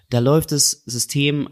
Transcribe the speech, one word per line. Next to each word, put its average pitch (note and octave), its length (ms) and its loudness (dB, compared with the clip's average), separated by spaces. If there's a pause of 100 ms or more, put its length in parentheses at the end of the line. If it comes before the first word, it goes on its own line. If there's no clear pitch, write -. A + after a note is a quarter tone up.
da A#2+ 120 0
läuft D3+ 320 2
das C#3+ 180 2 (160)
System, C#3+ 640 -2